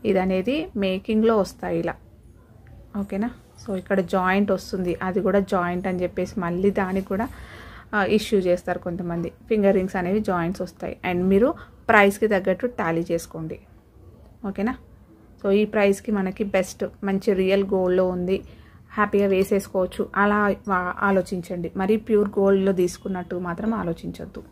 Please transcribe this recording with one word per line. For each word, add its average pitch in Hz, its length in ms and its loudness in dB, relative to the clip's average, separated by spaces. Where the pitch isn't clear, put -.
ఇది 202 140 2
అనేది 190 580 0
మేకింగ్‌లో 214 600 2
వస్తాయి 175 400 -2
ఇలా, 165 160 -4
ఓకేనా? 202 300 -4
So, 196 120 -6
ఇక్కడ 190 240 0
joint 185 500 2
వస్తుంది, 185 520 -2
అది 185 180 -2
కూడా 190 200 4
joint 180 460 -2
అని 180 160 -2
చెప్పేసి 175 380 -4
మళ్ళీ 175 300 0
దానికి 190 360 -2
కూడా, 208 220 -4
ఆ, 208 100 2
issue 208 360 2
చేస్తారు 180 380 0
కొంతమంది. 170 540 -6
Finger 202 260 4
rings 190 220 0
అనేవి 185 240 0
joints 185 420 -2
వస్తాయి. - 340 -10
And 180 220 0
మీరు 233 220 4
ప్రైస్కి 208 400 6
తగ్గట్టు 190 380 0
tally 170 440 -2
చేసుకోండి, 165 480 -6
ఓకేనా? 202 260 -4
So, 202 80 2
ఈ 208 140 6
ప్రైస్కి 208 480 2
మనకి 190 320 -2
best, 196 400 -2
మంచి 196 280 0
real 190 320 2
గోల్డ్‌లో 185 440 2
ఉంది, 180 300 -2
హ్యాపీగా 208 300 2
వేసేసుకోవచ్చు, 190 760 0
అలా 208 160 4
వా-, 180 260 -2
ఆలోచించండి. 180 680 -2
మరి 190 200 2
ప్యూర్ 208 320 2
గోల్డ్‌లో 196 340 4
తీసుకున్నట్టు 180 640 -2
మాత్రం 185 380 -4
ఆలోచించొద్దు 170 760 -8